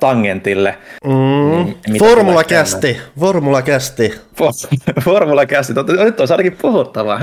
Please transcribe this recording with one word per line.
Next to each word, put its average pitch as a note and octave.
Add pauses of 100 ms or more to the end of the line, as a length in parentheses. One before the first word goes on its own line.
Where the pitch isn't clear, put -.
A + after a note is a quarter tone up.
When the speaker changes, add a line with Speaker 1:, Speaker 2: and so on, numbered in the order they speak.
Speaker 1:
tangentille. G2 (260)
Speaker 2:
Mm. C#3 (540)
Speaker 1:
Niin - (100)
mitä G#2+
Speaker 2:
Formulakästi, E3+
Speaker 1:
tulee - (140)
Speaker 2:
formulakästi. C#3 (160)
Speaker 1:
For-, D#3 (320)
<laughs> -
formulakästi, C#3+
tota, C3+
nyt G#3+
olisi C3+
ainakin F3+
puhuttavaa. A2